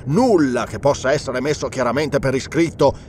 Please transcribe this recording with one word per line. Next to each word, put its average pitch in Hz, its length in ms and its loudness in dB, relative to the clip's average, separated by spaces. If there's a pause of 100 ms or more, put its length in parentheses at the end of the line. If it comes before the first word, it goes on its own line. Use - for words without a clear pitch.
Nulla 147 600 2
che 107 140 -8
possa 131 320 0
essere 135 300 -2
messo 143 260 -2
chiaramente 123 500 0
per 131 160 0
iscritto 143 640 2 (140)